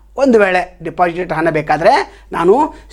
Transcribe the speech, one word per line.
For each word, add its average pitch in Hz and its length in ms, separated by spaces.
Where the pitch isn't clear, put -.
ಒಂದು 247 220
ವೇಳೆ 185 440
ಡಿಪಾಸಿಟ್ 170 500
ಹಣ 160 180
ಬೇಕಾದರೆ 156 840
ನಾನು 196 420